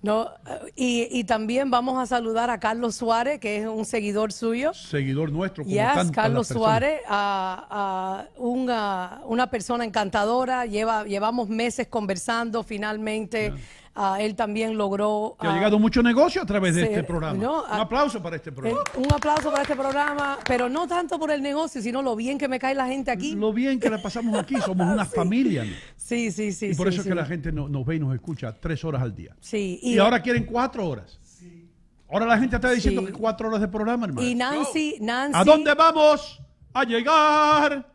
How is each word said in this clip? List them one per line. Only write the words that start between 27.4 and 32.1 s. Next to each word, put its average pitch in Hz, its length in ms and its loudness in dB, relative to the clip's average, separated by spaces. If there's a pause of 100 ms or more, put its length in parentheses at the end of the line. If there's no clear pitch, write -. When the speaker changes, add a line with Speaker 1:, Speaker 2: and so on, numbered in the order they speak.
Speaker 2:
no-, 151 180 -4
nos 139 160 -4
ve 160 120 -2
y - 20 -2
nos 135 160 -2
escucha 127 400 -8
tres 160 300 -6
horas 143 180 -2
al 117 120 -4
día. 85 260 -16
Speaker 1:
Sí, 196 420 -4
Speaker 2:
Y 240 120 0
Speaker 1:
y 208 40 6
Speaker 2:
ahora 220 240 6
quieren 240 220 0
cuatro 233 440 -2
horas. 113 340 -10
Speaker 1:
Sí. 175 460 -20 (400)
Speaker 2:
Ahora 208 180 0